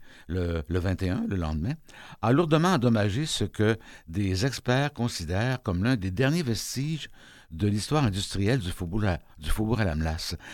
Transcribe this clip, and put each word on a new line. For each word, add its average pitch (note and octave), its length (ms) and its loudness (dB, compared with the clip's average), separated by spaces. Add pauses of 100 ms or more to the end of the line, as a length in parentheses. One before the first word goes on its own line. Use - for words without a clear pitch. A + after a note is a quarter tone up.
(280)
le, E2+ 400 -2
le F2 120 0
vingt F2+ 240 0
et F2+ 80 0
un, D3 180 -2
le G2+ 60 -4
lendemain, E2 380 -2 (500)
a A2 80 4
lourdement D#3+ 420 4
endommagé A#2 540 2
ce - 160 -2
que A2 340 2 (300)
des F#2 400 0
experts C3+ 440 0
considèrent A2 720 -2
comme F#2 220 -2
l'un B2+ 140 2
des F#2+ 120 -4
derniers C3+ 320 2
vestiges C#3 720 -4 (400)
de E2 160 0
l'histoire G#2+ 360 2
industrielle G2+ 560 0
du F2+ 120 -4
faubourg F#2 340 -2
à, F2 140 2 (180)
du D2+ 140 -2
faubourg A2 280 2
à A2 60 2
Lamelasse. D#2+ 500 -2 (180)